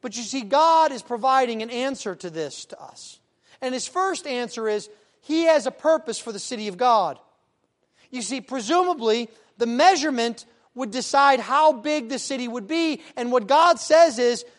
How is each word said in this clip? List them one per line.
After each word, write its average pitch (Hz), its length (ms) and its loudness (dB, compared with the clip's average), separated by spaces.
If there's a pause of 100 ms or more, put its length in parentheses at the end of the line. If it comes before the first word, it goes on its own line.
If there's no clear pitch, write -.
But 226 140 -12
you 240 60 -10
see, 262 200 -8
God 311 500 4
is 247 100 -10
providing 240 600 0
an 226 80 -10
answer 247 440 -6
to 175 140 -12
this 156 380 -10
to - 140 -20
us. - 400 -20 (420)
And 254 100 -4
his 254 160 -6
first 370 380 -2
answer 240 420 -6
is, 208 220 -4 (320)
he 320 220 -2
has 311 220 4
a 254 40 -2
purpose 311 480 -2
for - 120 -14
the 202 80 -10
city 214 300 -8
of 180 80 -10
God. 208 420 2 (920)
You 254 100 -10
see, 226 220 -8
presumably, 240 880 -2 (260)
the 233 100 -2
measurement 262 800 2 (300)
would 240 160 -8
decide 269 500 2
how 294 320 4
big 262 380 -4
the 269 80 -4
city 247 280 -6
would 233 220 -10
be. 320 320 -2 (160)
And 240 160 -4
what 247 140 2
God 311 340 4
says 320 380 4
is, 240 260 0 (140)